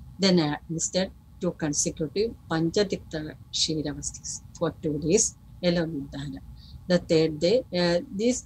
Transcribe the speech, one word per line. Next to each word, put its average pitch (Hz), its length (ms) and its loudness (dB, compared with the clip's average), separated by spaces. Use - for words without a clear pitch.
Then 180 200 6
I 147 160 2
administered 180 560 -2
two 175 120 0
consecutive 170 800 -2
Panchatikta 165 880 0
Kshiravastis 143 880 -4
for 160 160 -2
two 151 160 0
days 165 380 2
along 175 320 0
with 139 180 -8
Dana. 143 280 -8
The 180 100 6
third 160 400 2
day, 208 260 4
uh, 175 200 4
this, 226 360 0